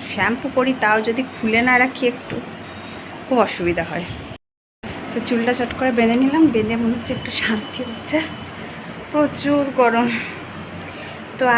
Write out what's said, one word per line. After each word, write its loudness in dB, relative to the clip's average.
শ্যাম্পু 0
করি, 4
তাও 6
যদি 0
খুলে 2
না 4
রাখি 2
একটু, -4
খুব 2
অসুবিধা -2
হয়। -6
তো -6
চুলটা 2
চট -2
করে 2
বেঁধে 4
নিলাম, 6
বেঁধে 2
মনে 2
হচ্ছে -6
একটু -8
শান্তি -2
হচ্ছে, -2
প্রচুর 2
গরম। 6
তো 0